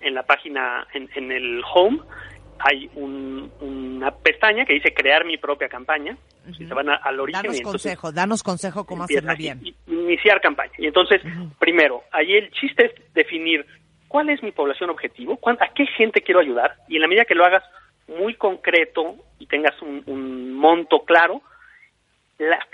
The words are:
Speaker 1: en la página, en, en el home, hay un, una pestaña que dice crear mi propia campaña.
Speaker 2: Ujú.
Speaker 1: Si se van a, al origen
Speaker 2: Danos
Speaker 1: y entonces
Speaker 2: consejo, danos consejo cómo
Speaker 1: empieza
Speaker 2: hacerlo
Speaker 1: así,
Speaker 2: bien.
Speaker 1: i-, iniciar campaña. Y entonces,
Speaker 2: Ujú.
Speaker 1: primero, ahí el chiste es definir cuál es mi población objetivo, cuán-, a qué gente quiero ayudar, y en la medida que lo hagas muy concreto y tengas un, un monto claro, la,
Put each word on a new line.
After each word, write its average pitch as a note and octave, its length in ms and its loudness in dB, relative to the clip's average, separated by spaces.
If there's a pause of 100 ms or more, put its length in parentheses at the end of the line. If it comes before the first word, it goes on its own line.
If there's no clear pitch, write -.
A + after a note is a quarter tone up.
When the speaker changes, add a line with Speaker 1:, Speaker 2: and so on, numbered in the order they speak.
Speaker 1:
en C#3 120 -4
la C3 100 -4
página, C3+ 680 -2
en, C3+ 220 -10
en C3 160 -8
el B2 320 -4 (100)
home, G#3 260 4 (600)
hay C#3 360 0
un, C#3 560 -10 (100)
una C3+ 500 -6
pestaña G#3+ 540 0
que E3 80 0
dice D3 200 0
crear D3 300 4
mi E3 140 -6
propia C#3+ 320 -4
campaña. D3+ 480 -6 (260)
Speaker 2:
Ujú. F3 120 -18
Speaker 1:
Si E3 120 -16
se E3 60 -12
van C#3 160 -2
a, C#3+ 60 2
al C3+ 240 -4
origen E3+ 240 -4
Speaker 2:
Danos - 120 -4
Speaker 1:
y - 40 -4
entonces - 240 -6
Speaker 2:
consejo, F3+ 280 -8
danos F#3+ 320 -2
consejo F#3+ 420 -6
cómo F3 180 -10
Speaker 1:
empieza D3+ 280 0
Speaker 2:
hacerlo - 20 0
Speaker 1:
así, D#3 100 -8
Speaker 2:
bien. C#3 200 -10
Speaker 1:
i-, - 300 -16
iniciar F3 480 2
campaña. - 360 -2
Y D#3 100 -4
entonces, F3+ 360 4
Speaker 2:
Ujú. E3 340 -12
Speaker 1:
primero, D#3+ 540 2
ahí E3 220 0
el G#3 180 2
chiste B3+ 360 2
es - 260 -16
definir D#3+ 520 0 (420)
cuál D4+ 220 0
es D4 140 -2
mi G#3 80 -6
población C#3+ 380 -2
objetivo, D#3+ 480 -8
cuán-, A#3+ 240 0
a F#3+ 120 2
qué C#4+ 120 0
gente A3 360 2
quiero F3+ 180 4
ayudar, C3 360 2 (120)
y D#3+ 80 -4
en D#3 60 0
la D#3 60 4
medida G#3 180 4
que F#3+ 100 0
lo F3 100 8
hagas F#3 180 4 (440)
muy F#3+ 280 -4
concreto E3+ 800 0 (240)
y C#3+ 60 -20
tengas C#3+ 360 0
un, C#3+ 240 -10
un C3 480 -8
monto D#3 520 2
claro, E3+ 360 4 (960)
la, D#3+ 220 0 (140)